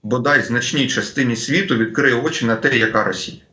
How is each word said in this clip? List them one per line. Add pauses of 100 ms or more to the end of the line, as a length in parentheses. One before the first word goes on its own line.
бодай
значній
частині
світу,
відкриє
очі
на
те,
яка
Росія. (120)